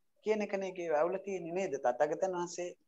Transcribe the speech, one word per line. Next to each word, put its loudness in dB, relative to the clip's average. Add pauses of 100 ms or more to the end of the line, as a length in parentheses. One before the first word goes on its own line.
(260)
කියන 2
එක -2
නේ -2
ඒකේ -4
අවුල 4
තියෙන්නේ -6
නේද? -2
තථාගතයන් 2
වහන්සේ -4 (180)